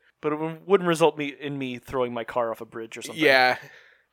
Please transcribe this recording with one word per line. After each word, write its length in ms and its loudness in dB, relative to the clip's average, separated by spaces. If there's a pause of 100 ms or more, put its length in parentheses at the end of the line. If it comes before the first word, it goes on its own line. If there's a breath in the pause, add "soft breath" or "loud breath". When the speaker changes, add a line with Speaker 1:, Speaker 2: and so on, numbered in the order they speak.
(200 soft breath)
Speaker 1:
But 140 -2
it 20 -2
w-, 300 -6
wouldn't 240 2
result 280 4
me, 100 -4
in 300 -8
me 220 -8
throwing 340 -4
my 120 -6
car 260 -2
off 80 -8
a 60 -14
bridge 320 -14
or 40 -12
something. 220 -6
Speaker 2:
Yeah. 320 6 (580 loud breath)